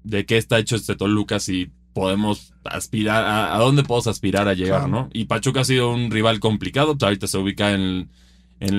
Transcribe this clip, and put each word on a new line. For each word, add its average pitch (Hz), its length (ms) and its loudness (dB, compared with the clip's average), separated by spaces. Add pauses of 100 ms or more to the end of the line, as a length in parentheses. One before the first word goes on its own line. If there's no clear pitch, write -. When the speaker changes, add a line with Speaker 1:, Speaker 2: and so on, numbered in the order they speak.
Speaker 1:
de 104 220 -4
qué 113 120 2
está 113 200 2
hecho 110 180 0
este 101 200 -4
Toluca, 104 440 0
si 90 300 -4 (220)
podemos 101 600 -2 (100)
aspirar 107 600 -2
a, 101 300 0
a 104 40 0
dónde 135 240 4
podemos 120 240 0
aspirar 101 420 0
a 95 60 2
llegar, 92 280 0
Speaker 2:
Claro. - 60 -2
Speaker 1:
¿no? - 240 -2
Y 113 120 -4
Pachuca 123 360 -2
ha 127 40 2
sido 123 280 2
un 120 180 -2
rival 110 300 2
complicado, 117 560 0
pues 139 60 -2
ahorita 101 240 0
se 95 120 -2
ubica 101 340 0
en, 92 380 -2 (500)
en 98 180 -2